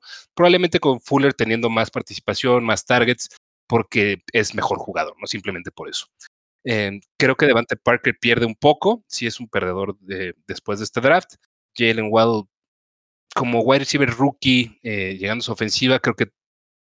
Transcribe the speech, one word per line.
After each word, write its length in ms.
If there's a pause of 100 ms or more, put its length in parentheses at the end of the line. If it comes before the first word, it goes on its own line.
(360)
Probablemente 440
con 220
Fuller 320
teniendo 360
más 200
participación, 720
más 220
targets, 500 (320)
porque 540 (100)
es 240
mejor 220
jugador, 420
¿no? 60
Simplemente 460
por 180
eso. 160 (580)
Eh, 380 (160)
creo 180
que 120
Devante 280
Parker 440
pierde 260
un 100
poco, 520
sí 180
es 140
un 100
perdedor 500
de, 360 (120)
después 320
de 60
este 160
draft. 320 (420)
Jalen 340
Waddle, 340 (920)
como 260
wide 180
receiver 320
rookie, 720
eh, 360
llegando 220
a 40
su 60
ofensiva, 480
creo 160
que 160 (560)